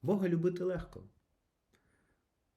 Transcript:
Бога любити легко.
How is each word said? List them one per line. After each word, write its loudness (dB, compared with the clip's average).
Бога 2
любити 2
легко. -6